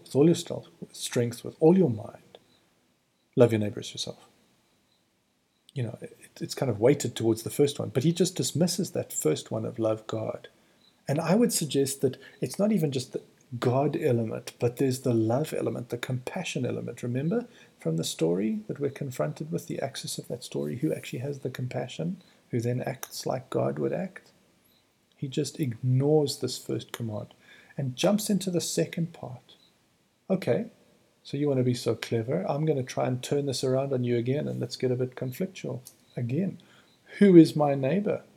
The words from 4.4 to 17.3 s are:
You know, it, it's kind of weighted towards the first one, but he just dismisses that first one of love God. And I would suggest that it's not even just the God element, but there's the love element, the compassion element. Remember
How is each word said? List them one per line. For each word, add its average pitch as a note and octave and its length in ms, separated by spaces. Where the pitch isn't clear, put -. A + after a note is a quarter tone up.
You B2+ 80
know, G#2+ 180
it, - 160
it's - 140
kind C3 160
of G2 80
weighted B2+ 360
towards A2+ 280
the - 80
first C#3+ 260
one, A2 120
but C3 140
he E3 80
just E3+ 240
dismisses E3 560
that A#2+ 220
first - 380
one A2+ 140
of A#2 120
love A2 300
God. A2+ 400
And C#3 120
I E3 160
would A#3+ 180
suggest C#3 480
that C3 160
it's C3 160
not G#3+ 140
even D#3+ 200
just C3 220
the - 80
God C3+ 400
element, A#2+ 600
but A#2+ 180
there's B2+ 240
the B2 120
love A2+ 400
element, B2 360
the B2 80
compassion B2+ 680
element. A#2 380
Remember D#3 420